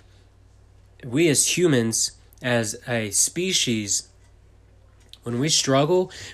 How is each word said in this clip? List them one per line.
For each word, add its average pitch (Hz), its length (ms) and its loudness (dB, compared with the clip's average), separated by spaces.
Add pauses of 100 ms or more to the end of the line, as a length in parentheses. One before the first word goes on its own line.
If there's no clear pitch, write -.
(1040)
We 147 260 2
as - 280 2
humans, 127 560 2 (280)
as 120 360 -2 (100)
a 113 240 -4
species, 117 960 -2 (1120)
when 120 180 -4
we 147 100 0
struggle, 156 640 2 (220)